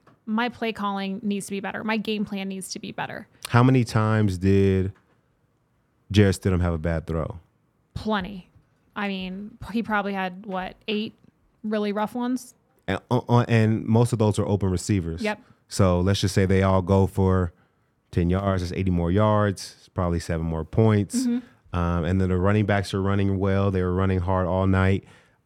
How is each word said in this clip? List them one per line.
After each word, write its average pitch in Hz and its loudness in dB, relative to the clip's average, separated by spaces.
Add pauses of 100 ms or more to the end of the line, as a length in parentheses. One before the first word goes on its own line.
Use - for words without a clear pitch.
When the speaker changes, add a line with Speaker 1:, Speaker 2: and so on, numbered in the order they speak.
(280)
Speaker 1:
my 226 -2
play 233 -6
calling 196 -6
needs 202 -4
to - -10
be 196 -6
better. 190 -8
My 220 -2
game 208 -4
plan 190 -8
needs 190 -10
to - -12
be - -12
better"? - -10 (200)
Speaker 2:
How 120 6
many 131 6
times 107 0
did 95 2 (1200)
Jarrett 98 4
Stidham 92 0
have 87 0
a 85 -4
bad 80 -4
throw? 82 -6 (540)
Speaker 1:
Plenty. 202 -8 (460)
I 208 -6
mean, 190 -10 (140)
he 226 -2
probably 202 -2
had, 190 -6
what, 185 -8 (120)
eight 214 -4 (480)
really 214 -2
rough 208 -4
ones? 247 -4 (340)
Speaker 2:
And, 95 -2 (100)
uh, 123 2
uh, 120 4
and 110 2
most 117 2
of 110 0
those 107 2
are 104 0
open 95 0
receivers. 87 -2
Speaker 1:
Yep. 208 -4 (280)
Speaker 2:
So 90 4
let's 98 2
just 101 0
say 98 4
they 95 4
all 95 2
go 95 4
for 92 0 (600)
ten 87 0
yards. 95 0
That's 87 -6
eighty 95 0
more 87 0
yards. 104 0
It's - -20
probably 87 -2
seven 82 -6
more 80 -4
points. 110 2
Speaker 1:
Mm-hmm. 240 -2 (380)
Speaker 2:
Um, 87 0
and 92 0
then 92 0
the 92 0
running 101 2
backs 101 -2
are 101 -2
running 98 0
well. 98 0
They 92 0
were 90 0
running 95 2
hard 92 0
all 92 0
night. 95 2 (400)